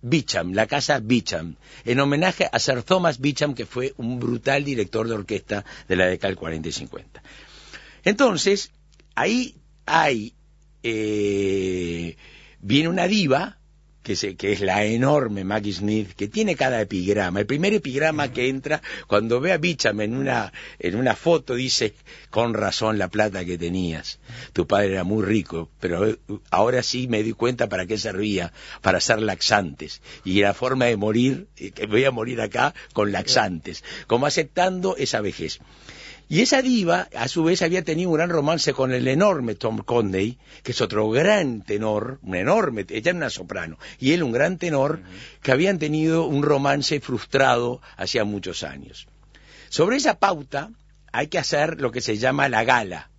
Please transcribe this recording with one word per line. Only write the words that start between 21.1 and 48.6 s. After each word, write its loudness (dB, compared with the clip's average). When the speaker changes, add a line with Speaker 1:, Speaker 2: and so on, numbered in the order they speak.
Speaker 1:
foto, 0
dice: -2
"Con 0
razón 0
la -2
plata 0
que -4
tenías. -4
Tu 0
padre 4
era -2
muy 0
rico, -2
pero, 0
eh, -4
ahora 2
sí -4
me 0
di -2
cuenta -2
para -4
qué -4
servía, -4
para 2
hacer 2
laxantes. 0
Y 2
la 4
forma 0
de 2
morir, 0
eh, -14
que -6
voy 4
a 4
morir -6
acá -2
con 0
laxantes", -2
como 2
aceptando 0
esa -2
vejez. -6
Y 4
esa 4
diva, 2
a 0
su -2
vez, 2
había 0
tenido -2
un 2
gran 0
romance 0
con 0
el 0
enorme 2
Tom -4
Conway, 0
que -6
es -2
otro 0
gran 2
tenor, -2
un -8
enorme, 0
ella -2
era 0
una -4
soprano, -10
y 2
él 2
un -2
gran 0
tenor, 0
Speaker 2:
Ujú. -20
Speaker 1:
que 2
habían 4
tenido 2
un 0
romance 2
frustrado 2
hacía -2
muchos -6